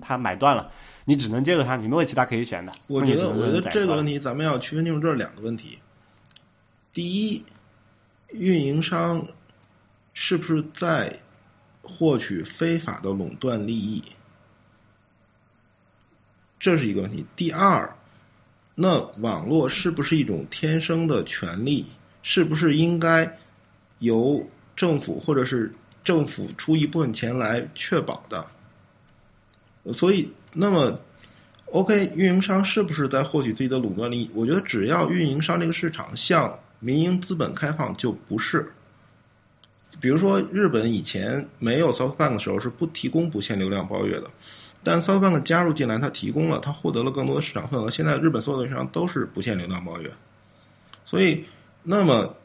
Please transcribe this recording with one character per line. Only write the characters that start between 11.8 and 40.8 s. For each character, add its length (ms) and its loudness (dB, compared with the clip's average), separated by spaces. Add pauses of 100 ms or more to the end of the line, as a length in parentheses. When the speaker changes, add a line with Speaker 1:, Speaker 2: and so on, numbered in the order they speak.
Speaker 2:
获 360 2
取 260 -6
非 340 -2
法 240 -6
的 100 -2
垄 240 -4
断 300 -4
利 100 -4
益？ 280 -4 (2500)
这 180 2
是 80 0
一 80 -2
个 80 -2
问 100 -6
题。 140 -10 (100)
第 160 -4
二， 420 2 (840)
那 240 4 (180)
网 280 -4
络 220 2
是 240 -2
不 100 -2
是 140 0
一 80 2
种 260 -4
天 300 -2
生 260 0
的 200 2
权 400 -6
利？ 200 0 (360)
是 220 2
不 120 0
是 200 4
应 220 4
该 400 2 (600)
由 420 4 (340)
政 240 2
府 200 -6
或 160 0
者 80 4
是 300 -2 (320)
政 200 4
府 220 -8 (100)
出 160 0
一 140 4
部 140 0
分 100 0
钱 260 -2
来 380 0
确 240 -2
保 300 -6
的？ 160 -8 (1500)
所 220 4
以， 180 0 (220)
那 180 2
么， 260 2 (680)
OK， 500 2
运 180 4
营 80 4
商 220 2
是 180 0
不 120 -2
是 160 0
在 120 2
获 220 0
取 80 0
自 100 -4
己 60 0
的 100 0
垄 160 -2
断 160 -4
利 120 -2
益？ 120 -6
我 120 0
觉 80 2
得 80 2
只 240 -2
要 240 2
运 180 2
营 140 0
商 180 0
这 80 0
个 60 0
市 180 -4
场 240 -12
向 420 2 (220)
民 180 0
营 220 2
资 160 -6
本 180 -2
开 200 -4
放， 240 -4
就 120 0
不 280 -4
是。 340 -2 (1300)
比 80 -2
如 80 4
说， 260 4 (100)
日 180 4
本 220 2